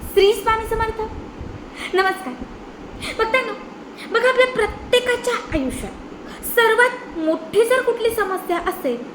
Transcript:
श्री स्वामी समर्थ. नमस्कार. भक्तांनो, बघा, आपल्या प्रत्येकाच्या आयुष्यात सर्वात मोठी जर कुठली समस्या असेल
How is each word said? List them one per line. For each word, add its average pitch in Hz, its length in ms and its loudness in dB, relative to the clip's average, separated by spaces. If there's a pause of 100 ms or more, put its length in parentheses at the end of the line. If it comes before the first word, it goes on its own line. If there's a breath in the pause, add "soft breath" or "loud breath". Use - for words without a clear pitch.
(120)
श्री 392 200 6
स्वामी 453 340 0
समर्थ. 440 340 -2 (920 loud breath)
नमस्कार. 370 400 0 (840 loud breath)
भक्तांनो, 466 340 2 (600 loud breath)
बघा, 453 160 4
आपल्या 508 260 6
प्रत्येकाच्या 494 800 0 (180)
आयुष्यात 262 400 -2 (520 loud breath)
सर्वात 466 760 4
मोठी 320 460 2
जर 494 180 4
कुठली 453 280 2
समस्या 381 480 -2
असेल 269 400 -2 (160)